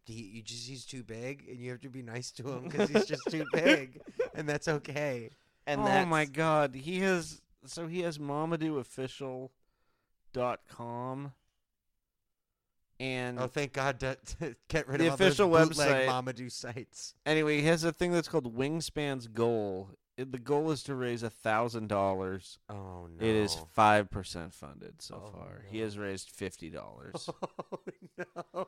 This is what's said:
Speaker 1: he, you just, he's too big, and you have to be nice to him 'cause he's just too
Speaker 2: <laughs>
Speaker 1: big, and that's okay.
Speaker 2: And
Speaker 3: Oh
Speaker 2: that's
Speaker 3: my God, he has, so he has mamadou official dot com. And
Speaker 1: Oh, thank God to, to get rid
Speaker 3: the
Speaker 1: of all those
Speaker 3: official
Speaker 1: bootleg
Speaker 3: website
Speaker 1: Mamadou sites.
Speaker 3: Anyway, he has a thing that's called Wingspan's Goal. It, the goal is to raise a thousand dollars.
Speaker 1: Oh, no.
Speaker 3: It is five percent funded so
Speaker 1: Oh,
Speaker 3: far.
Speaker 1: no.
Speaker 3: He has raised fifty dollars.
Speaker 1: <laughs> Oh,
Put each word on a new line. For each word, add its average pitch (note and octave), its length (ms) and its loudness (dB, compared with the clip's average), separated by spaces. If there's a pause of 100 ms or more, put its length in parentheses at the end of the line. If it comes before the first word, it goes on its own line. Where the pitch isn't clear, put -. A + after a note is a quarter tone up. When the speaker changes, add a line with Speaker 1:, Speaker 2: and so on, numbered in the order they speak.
Speaker 1:
he, A2+ 160 -12 (120)
you A2+ 80 -12
just, A#2 260 -12
he's B2+ 180 -14
too C3 160 -12
big, A#2+ 480 -10
and B2 80 -12
you B2 140 -8
have B2 80 -10
to C3+ 100 -14
be B2+ 120 -12
nice A#2+ 300 -8
to B2+ 160 -12
him C3 220 -6
'cause G3+ 180 2
he's D3 180 -2
just - 220 -6
too D#3 200 -2
Speaker 2:
<laughs> - 40 -4
Speaker 1:
big, D#3 480 2 (360)
and D#3 120 -6
that's D3 200 -2
okay. C#3+ 640 -2 (360)
Speaker 2:
And C#3+ 140 0
Speaker 3:
Oh G#3+ 40 2
Speaker 2:
that's G3 240 4
Speaker 3:
my D#3 180 4
God, D3 500 2
he E3 240 -4
has, E3+ 420 0 (240)
so E3 220 -8
he F3 140 -4
has E3 160 -2
mamadou D3+ 600 -2
official C3 720 -8 (840)
dot B2 340 -2
com. B2+ 680 -8 (1700)
And B2+ 400 -4
Speaker 1:
Oh, B2+ 100 -2
thank C#3+ 260 -4
God C3+ 260 0
to, C3 160 -2 (240)
to D3 160 -6 (120)
get D3+ 200 0
rid C3+ 140 -2
Speaker 3:
the E3 60 6
Speaker 1:
of - 40 6
all E3 60 0
those F#3+ 140 8
Speaker 3:
official F#3 180 6
Speaker 1:
bootleg D#3+ 400 8
Speaker 3:
website C3 160 4
Speaker 1:
Mamadou B2+ 440 -2
sites. - 640 -10 (140)
Speaker 3:
Anyway, D3+ 340 4
he D3 60 4
has E3 180 6
a E3 80 2
thing F3 200 0
that's E3+ 160 4
called B2 280 0
Wingspan's C#3+ 720 -2
Goal. G#2+ 640 0 (260)
It, C3+ 160 -6
the C3 60 -6
goal D3 320 2
is C3+ 140 0
to C#3+ 100 -4
raise A#2+ 280 -2
a A#2 60 -4
thousand A2 600 0
dollars. F#2+ 720 0 (120)
Speaker 1:
Oh, F#2 440 -10
no. E2+ 120 -6
Speaker 3:
It A2 80 6
is G#2 240 4 (160)
five G#2+ 360 8
percent F#2 440 -8
funded - 480 -16
so E2 200 -14
Speaker 1:
Oh, G#2 100 -16
Speaker 3:
far. F#2 320 -16
Speaker 1:
no. G2 60 -18
Speaker 3:
He A2 100 -4
has G#2 180 -2
raised G2 320 -6
fifty F2+ 400 -8
dollars. A1+ 640 -12
Speaker 1:
<laughs> - 60 -14 (1120)
Oh, F3+ 140 -6